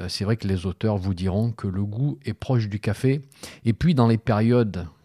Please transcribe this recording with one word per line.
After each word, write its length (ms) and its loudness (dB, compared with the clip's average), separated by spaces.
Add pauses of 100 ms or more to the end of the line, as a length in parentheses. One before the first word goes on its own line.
c'est 160 -6
vrai 140 0
que 100 -6
les 180 0
auteurs 320 -2
vous 160 -2
diront 380 -2
que 160 -8
le 180 -2
goût 400 -4
est 80 -4
proche 340 0
du 120 -6
café. 420 0 (420)
Et 100 2
puis 200 2
dans 140 6
les 100 4
périodes 680 2 (180)